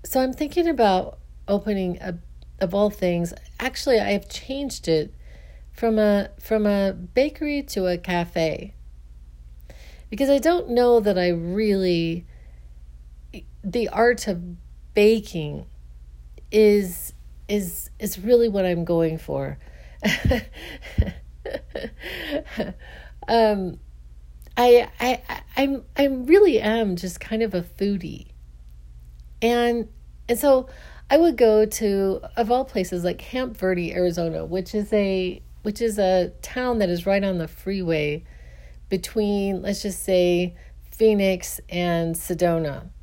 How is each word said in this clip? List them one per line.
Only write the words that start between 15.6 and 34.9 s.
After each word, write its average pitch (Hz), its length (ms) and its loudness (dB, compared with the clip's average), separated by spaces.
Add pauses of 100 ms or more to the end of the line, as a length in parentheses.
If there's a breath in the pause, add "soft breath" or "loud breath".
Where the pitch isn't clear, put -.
is, 208 600 2 (340)
is, 196 520 -6
is 196 200 -6
really 233 300 4
what 196 160 0
I'm 175 220 0
going 165 320 0
for. 139 400 -6 (440 soft breath)
<laughs> - 360 0 (3000 loud breath)
Um, 208 500 2 (800)
I, 240 320 8 (100)
I, 247 300 -2
I, - 140 -10 (160)
I'm, 277 260 0 (120)
I 285 100 4
really 277 540 6
am 214 360 0
just 175 240 -10
kind 226 220 -4
of 214 120 -2
a 175 80 0
foodie. 185 680 -6 (1120)
And, 240 460 2 (400)
and 233 100 0
so 262 300 4 (420 loud breath)
I 285 80 6
would 330 180 4
go 214 300 6
to, 196 540 -2 (160)
of 233 140 0
all 254 140 2
places, 180 400 -4
like, 180 140 -2
Camp 254 380 -8
Verde, 180 360 -2
Arizona, 170 540 -2
which 180 280 -6
is 208 180 -4